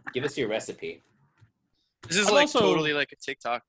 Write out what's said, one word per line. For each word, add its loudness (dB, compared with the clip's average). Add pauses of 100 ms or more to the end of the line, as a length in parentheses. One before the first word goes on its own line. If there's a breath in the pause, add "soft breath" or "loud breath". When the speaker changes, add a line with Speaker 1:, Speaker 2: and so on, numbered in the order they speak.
(140)
Speaker 1:
Give -4
us -6
your -2
recipe. -8 (1040)
Speaker 2:
This 0
is, 4
Speaker 3:
I've 4
Speaker 2:
like, 6
Speaker 3:
also 2
Speaker 2:
totally 2
like -2
a -20
TikTok. -8